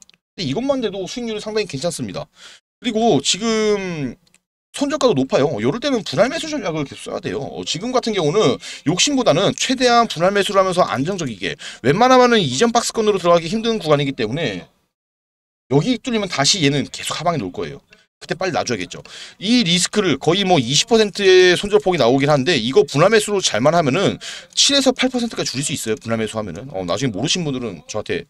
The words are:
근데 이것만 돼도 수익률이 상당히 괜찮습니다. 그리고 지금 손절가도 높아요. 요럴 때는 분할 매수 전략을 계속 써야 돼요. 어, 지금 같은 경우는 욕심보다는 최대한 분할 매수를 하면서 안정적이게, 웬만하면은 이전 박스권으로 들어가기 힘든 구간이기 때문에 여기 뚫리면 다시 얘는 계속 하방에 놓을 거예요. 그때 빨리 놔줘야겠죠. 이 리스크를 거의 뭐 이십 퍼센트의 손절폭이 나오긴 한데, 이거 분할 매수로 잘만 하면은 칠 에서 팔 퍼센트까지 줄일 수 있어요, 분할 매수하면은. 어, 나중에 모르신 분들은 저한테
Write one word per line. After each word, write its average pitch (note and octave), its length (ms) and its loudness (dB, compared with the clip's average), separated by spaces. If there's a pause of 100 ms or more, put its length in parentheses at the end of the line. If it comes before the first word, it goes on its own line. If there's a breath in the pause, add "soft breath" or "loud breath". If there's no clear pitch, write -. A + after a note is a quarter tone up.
(360)
근데 F#3 120 -6
이것만 B3+ 340 -2
돼도 F#3+ 260 -6
수익률이 A3+ 320 -8
상당히 G#3+ 260 -6
괜찮습니다. B2+ 640 -8 (520 loud breath)
그리고 A3 440 2
지금 G3 920 -2 (580)
손절가도 C#4 400 0
높아요. C3+ 320 2 (160)
요럴 D3 180 0
때는 C4 240 -2
분할 F#3 260 0
매수 D#4+ 200 -6
전략을 F#3+ 340 -6
계속 - 180 -12
써야 - 200 -8
돼요. G#2 180 -6
어, F2+ 240 -10
지금 A3 300 -6
같은 A#3+ 180 -2
경우는 G3+ 460 2 (280 loud breath)
욕심보다는 F3+ 720 2
최대한 A#3+ 500 2
분할 F3 240 0
매수를 G3+ 280 2
하면서 F#3 220 2
안정적이게, A#2 760 -4 (260 loud breath)
웬만하면은 A#3+ 600 6
이전 A3+ 320 2
박스권으로 A3 440 0
들어가기 F3 300 4
힘든 A3 320 -2
구간이기 D3 320 2
때문에 A2+ 560 -4 (1040)
여기 G3 260 2
뚫리면 G#3+ 300 -4
다시 E3+ 380 0
얘는 C#3 260 2
계속 - 280 -8
하방에 E3 180 0
놓을 F#2+ 160 -6
거예요. D2+ 260 -8 (400 soft breath)
그때 - 160 -8
빨리 F#3 160 -4
놔줘야겠죠. F#2 500 -4 (380 loud breath)
이 A3+ 240 2
리스크를 F3 540 0
거의 F#3 260 0
뭐 F3+ 160 4
이십 B2+ 300 0
퍼센트의 F#3+ 680 6
손절폭이 F#3+ 420 0
나오긴 C3+ 320 4
한데, D3 280 2
이거 B2+ 260 4
분할 D3+ 280 4
매수로 G#3 280 0
잘만 C#3+ 360 2
하면은 D#3 420 2 (360 loud breath)
칠 - 220 2
에서 C4+ 160 4
팔 B3+ 180 -2
퍼센트까지 A#3 420 -4
줄일 C3+ 120 -4
수 D#3+ 80 -6
있어요, A2+ 240 -4
분할 A2+ 220 -4
매수하면은. G#2+ 540 -6
어, F#2+ 120 -8
나중에 G#2+ 280 -2
모르신 D3+ 340 -4
분들은 B2 420 -6
저한테 G2 420 -6